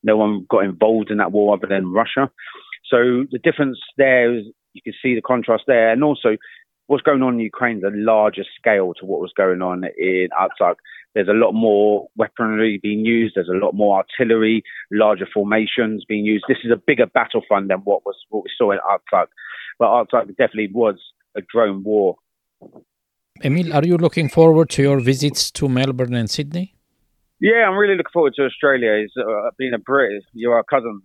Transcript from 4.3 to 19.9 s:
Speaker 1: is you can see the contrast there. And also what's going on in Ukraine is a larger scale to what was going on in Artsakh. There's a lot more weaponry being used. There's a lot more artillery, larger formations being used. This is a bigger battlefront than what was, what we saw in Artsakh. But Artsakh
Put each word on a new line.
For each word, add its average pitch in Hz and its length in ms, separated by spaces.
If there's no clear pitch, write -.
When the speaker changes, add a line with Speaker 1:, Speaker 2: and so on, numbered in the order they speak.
Speaker 1:
is 110 100
you 98 80
can 107 220
see 127 120
the 110 80
contrast 117 440
there. 117 260
And 127 100
also 135 360
what's 135 160
going 139 200
on 127 120
in 117 60
Ukraine 113 380
is 92 60
a 101 80
larger 107 520
scale 98 360
to - 100
what 92 160
was 90 160
going 92 240
on 90 240
in 92 300
Artsakh. 95 380
There's 98 140
a 101 40
lot 110 200
more 104 640
weaponry 107 680
being 107 220
used. 113 320
There's 87 120
a 92 160
lot - 80
more 98 300
artillery, 110 640
larger 104 420
formations 107 760
being 104 160
used. 107 240
This 127 160
is 117 80
a 113 40
bigger 123 300
battlefront 104 640
than 92 100
what 101 260
was, 101 120
what 107 120
we - 160
saw 104 140
in 98 60
Artsakh. 95 500
But 117 80
Artsakh 113 440